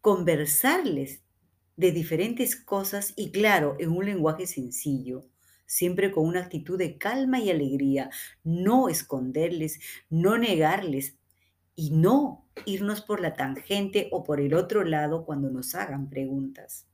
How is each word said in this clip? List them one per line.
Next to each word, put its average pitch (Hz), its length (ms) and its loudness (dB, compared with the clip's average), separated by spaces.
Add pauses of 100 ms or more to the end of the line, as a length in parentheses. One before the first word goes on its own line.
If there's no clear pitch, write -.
conversarles 180 1200 2 (540)
de 180 140 4
diferentes 175 640 -2
cosas 202 640 -4
y, 165 160 -6
claro, 190 480 4
en 165 100 0
un 180 140 0
lenguaje 180 420 0
sencillo, 127 840 -6 (380)
siempre 180 460 0
con 160 140 2
una 175 160 0
actitud 175 360 -6
de 170 180 -2
calma 254 440 0
y 208 100 0
alegría, 139 600 2 (340)
no 190 440 4
esconderles, 156 920 -2 (300)
no 180 280 4
negarles 170 760 2 (580)
y 156 160 -2
no 214 560 4 (200)
irnos 202 340 -2
por 202 200 -4
la 170 140 -2
tangente 196 800 -2
o 175 100 -2
por 143 180 -2
el 143 120 2
otro 185 320 2
lado 160 400 0
cuando 139 260 -4
nos 127 240 -8
hagan 139 360 -6
preguntas. 135 840 -8